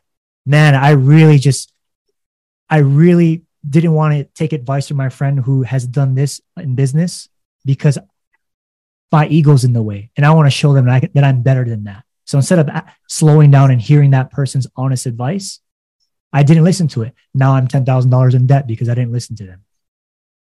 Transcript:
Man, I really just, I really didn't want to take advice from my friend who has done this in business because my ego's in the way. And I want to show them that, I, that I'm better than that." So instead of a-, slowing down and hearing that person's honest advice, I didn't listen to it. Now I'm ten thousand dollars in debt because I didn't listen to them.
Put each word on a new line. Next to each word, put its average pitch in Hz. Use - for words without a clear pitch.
Man, 147
I 135
really 151
just, 131
I 156
really 165
didn't 160
want 156
to 143
take -
advice 139
from 147
my 135
friend 139
who 131
has 123
done 131
this 139
in 131
business 139
because 139
my 151
ego's 147
in 123
the 117
way. 104
And 143
I 156
want 160
to 135
show 143
them 135
that, 131
I, -
that 143
I'm 131
better 131
than 110
that." 98
So -
instead 170
of 143
a-, -
slowing 151
down 139
and 123
hearing 143
that 131
person's 135
honest 131
advice, 131
I 143
didn't 156
listen 175
to 117
it. 113
Now 135
I'm 127
ten 135
thousand 127
dollars 127
in 127
debt 139
because 117
I 120
didn't 120
listen 117
to 104
them. 92